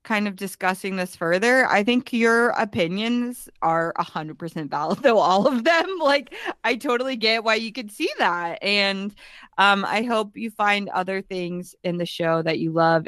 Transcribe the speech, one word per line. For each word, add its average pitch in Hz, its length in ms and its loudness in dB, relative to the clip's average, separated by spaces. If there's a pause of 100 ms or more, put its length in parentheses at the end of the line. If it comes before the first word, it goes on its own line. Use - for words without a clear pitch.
kind 208 240 -2
of 196 80 -6
discussing 190 600 -4
this 180 200 -4
further. 214 520 2
I 202 160 2
think 247 280 0
your 233 400 4
opinions 226 960 -2 (140)
are 165 360 0
a 175 60 -2
hundred 156 360 -8
percent 160 320 -8
valid, 147 280 -2
<laughs> - 40 -8
though, 226 160 6
all 185 280 4
of 247 160 0
them. 339 360 2
Like, 285 340 0 (300)
I 233 120 0
totally 254 400 -2
get 226 280 0
why 220 120 2
you 226 160 -4
could 220 200 -12
see - 260 -4
that. 175 460 0
And, 196 500 0 (460)
um, 196 260 6
I 208 160 0
hope 220 340 -2
you 220 140 -8
find 202 400 0
other 190 320 -2
things 180 640 -8
in 175 140 -2
the 175 100 -2
show 165 340 0
that 160 180 -2
you 165 120 -2
love 165 360 4